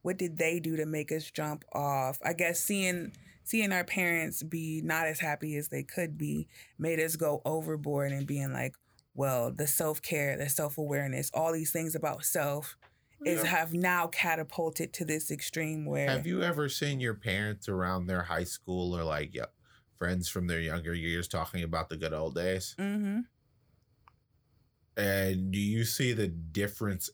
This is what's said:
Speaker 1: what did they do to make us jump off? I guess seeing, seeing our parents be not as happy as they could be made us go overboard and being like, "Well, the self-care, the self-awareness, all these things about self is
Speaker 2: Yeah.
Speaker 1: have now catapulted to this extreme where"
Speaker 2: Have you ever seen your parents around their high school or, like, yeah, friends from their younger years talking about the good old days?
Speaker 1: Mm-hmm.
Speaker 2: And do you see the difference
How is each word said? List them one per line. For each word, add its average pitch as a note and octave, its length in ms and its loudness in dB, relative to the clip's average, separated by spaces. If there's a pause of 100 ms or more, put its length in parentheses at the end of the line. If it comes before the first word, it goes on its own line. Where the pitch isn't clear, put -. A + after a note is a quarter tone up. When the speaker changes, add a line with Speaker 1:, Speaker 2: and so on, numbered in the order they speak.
Speaker 1:
what F#3 160 0
did E3+ 220 -2
they E3+ 220 4
do D#3+ 160 0
to D#3 100 0
make D#3 260 -2
us D#3 180 -2
jump D3+ 340 -4 (100)
off? C#3 500 0
I E3+ 80 0
guess E3+ 320 2
seeing, F#3 480 0 (320)
seeing G#3+ 260 2
our F3+ 140 2
parents E3+ 580 0
be D#3+ 400 -4
not D#3+ 240 2
as D#3 140 0
happy D3+ 360 -2
as D3 120 -4
they C#3 140 -4
could D#3 340 -4
be D3+ 320 -2 (300)
made D#3+ 200 0
us D#3+ 180 0
go D3+ 280 0
overboard D3 680 0
and C#3 140 -2
being C#3 280 -2
like, C3 200 -2 (400)
"Well, B2+ 380 2
the D3 140 0
self-care, D3 720 2
the C#3+ 100 -2
self-awareness, C#3+ 840 0
all E3 180 2
these D#3+ 200 0
things D#3+ 220 0
about D3+ 300 -2
self D3 520 0 (500)
is E3 180 4
Speaker 2:
Yeah. E3+ 60 2
Speaker 1:
have E3 240 2
now F3 320 4
catapulted D#3+ 880 0
to E3+ 100 -4
this D#3 260 0
extreme D#3 540 -4
where" C#3+ 240 0
Speaker 2:
Have C3+ 180 0
you F3+ 160 0
ever D3 280 0
seen C#3+ 300 -2
your A#2 140 0
parents G#2 540 -2
around F#2 380 0
their F2+ 160 2
high E2+ 220 0
school F2+ 520 -2
or, E2 80 0
like, D2+ 300 -2
yeah, A#1+ 120 -4 (520)
friends F2+ 320 0
from F2+ 160 0
their E2+ 140 0
younger E2 340 -2
years E2+ 340 -2
talking E2+ 340 -2
about D#2+ 280 -2
the E2 80 -6
good D#2 160 -2
old D#2 200 -2
days? F#2 440 0
Speaker 1:
Mm-hmm. G3+ 420 0 (1800)
Speaker 2:
And F#2+ 560 4
do G2+ 60 2
you G#2+ 260 4
see B2 280 2
the G#2 160 2
difference F#2+ 840 -2